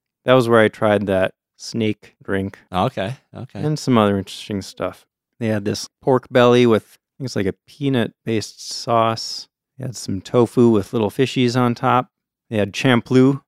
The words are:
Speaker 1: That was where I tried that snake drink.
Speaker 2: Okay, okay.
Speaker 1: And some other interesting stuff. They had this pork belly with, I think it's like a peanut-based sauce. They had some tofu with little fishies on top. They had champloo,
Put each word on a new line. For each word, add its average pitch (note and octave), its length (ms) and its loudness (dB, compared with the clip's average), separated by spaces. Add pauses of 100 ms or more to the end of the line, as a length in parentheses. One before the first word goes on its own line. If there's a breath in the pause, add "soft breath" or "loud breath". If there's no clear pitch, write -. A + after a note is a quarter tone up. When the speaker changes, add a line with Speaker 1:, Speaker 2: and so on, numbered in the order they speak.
(260)
Speaker 1:
That B2+ 80 4
was B2+ 140 4
where A#2 140 4
I G#2+ 60 6
tried G#2 400 0
that F#2+ 260 0 (240)
snake - 640 -8
drink. G2 380 -6 (120)
Speaker 2:
Okay, G2 440 -4 (180)
okay. G#2 300 -14
Speaker 1:
And D3+ 160 -4
some B2+ 180 0
other G2+ 200 4
interesting G2 440 -10
stuff. - 440 -10 (340)
They A2+ 80 -4
had G#2+ 180 -2
this G#2 240 -6 (120)
pork C3 280 0
belly B2 360 4
with, A2 180 4
I - 340 -20
think C#3 100 -10
it's - 80 -10
like G2+ 100 -4
a F#2 80 -4 (140)
peanut-based - 1040 -6
sauce. - 760 -2 (300)
They B2+ 80 -12
had A#2 100 -10
some G2 260 -8
tofu A#2+ 480 2
with G#2 240 0
little A2 160 -2
fishies B2+ 500 -2
on A#2+ 160 0
top. B2+ 340 0 (400)
They A2+ 80 -6
had G2+ 160 -2
champloo, C3 760 2